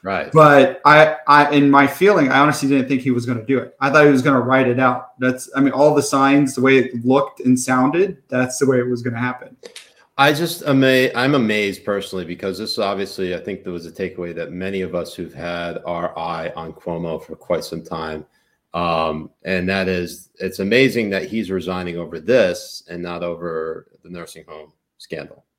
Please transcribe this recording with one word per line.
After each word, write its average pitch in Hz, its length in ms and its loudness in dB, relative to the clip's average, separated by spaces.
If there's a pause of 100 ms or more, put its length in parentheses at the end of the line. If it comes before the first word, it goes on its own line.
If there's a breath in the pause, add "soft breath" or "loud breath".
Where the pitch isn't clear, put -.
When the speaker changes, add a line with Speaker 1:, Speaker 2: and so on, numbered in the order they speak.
Speaker 1:
Right. 92 300 -4
Speaker 2:
But 143 520 6
I, 151 300 8 (120)
I, 143 240 6
in 143 200 4
my 139 160 6
feeling, 180 420 4
I 131 100 2
honestly 143 300 2
didn't 135 200 0
think 131 120 0
he 131 100 -2
was 117 140 -2
gonna 117 200 -4
do 135 120 0
it. - 220 -6
I 139 100 0
thought 151 160 6
he 147 60 8
was 131 100 4
gonna 135 200 2
ride 131 260 2
it 123 120 0
out. 127 400 -2
That's, 127 360 -4
I 135 60 0
mean, 139 120 2
all 147 220 4
the 139 80 2
signs, 139 520 2
the 123 60 -2
way 131 160 4
it 120 280 -2
looked 131 340 0
and 127 200 2
sounded, 147 580 0 (100)
that's 127 320 -4
the 135 80 2
way 127 120 2
it 123 80 -2
was 123 140 -4
gonna 117 180 -6
happen. - 360 -8 (640 loud breath)
Speaker 1:
I 143 160 4
just 165 340 -6
ama-, 131 480 4
I'm 131 180 0
amazed 107 520 -2
personally 98 400 -6
because 90 340 -8
this 107 180 -8
obviously, 98 560 -4
I 85 60 -6
think 95 240 -12
there 92 100 -10
was 85 140 -12
a 80 40 -18
takeaway 87 440 -10
that 82 160 -10
many 95 300 -8
of 85 120 -8
us 85 220 -8
who've 82 180 -12
had 85 520 -8
our 85 340 -6
eye 82 360 -8
on 82 180 -12
Cuomo 82 500 -8
for 78 120 -16
quite 85 280 -6
some 82 180 -12
time 80 440 -10 (480)
um, 80 560 -4 (140)
and 90 260 -2
that 95 180 -2
is, 90 420 -6 (100)
it's 92 200 -8
amazing 110 520 2
that 95 140 -4
he's 98 260 -6
resigning 90 460 -6
over 82 220 -10
this 90 680 0
and 87 140 -10
not 87 200 -8
over 82 640 -8 (160)
the 87 60 -20
nursing 85 380 -16
home 78 240 -20 (260)
scandal - 480 -16 (140)